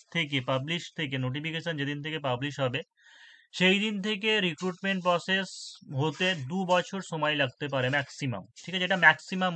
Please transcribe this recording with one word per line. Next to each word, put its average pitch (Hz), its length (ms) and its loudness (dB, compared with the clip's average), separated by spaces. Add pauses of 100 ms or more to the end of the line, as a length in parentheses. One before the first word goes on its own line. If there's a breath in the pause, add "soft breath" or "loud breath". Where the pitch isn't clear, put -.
(120)
থেকে, 147 260 -2 (120)
পাবলিশ 143 340 -2 (120)
থেকে, 143 200 -4 (100)
নোটিফিকেশন 160 520 -4
যেদিন 143 280 -2
থেকে 156 140 -6
পাবলিশ 135 400 -2
হবে, 135 220 0 (720 loud breath)
সেই 185 260 6
দিন 214 220 0
থেকে 214 280 -2 (180)
রিক্রুটমেন্ট 185 560 -2
প্রসেস 180 440 2 (480)
হতে 151 320 2 (200)
দু 175 180 -2
বছর 180 340 2 (120)
সময় 151 240 0
লাগতে 143 380 0
পারে 127 160 2
ম্যাক্সিমাম, 131 540 -2 (180)
ঠিক 170 140 -8
আছে? 185 120 0
এটা 185 180 2
ম্যাক্সিমাম 185 500 4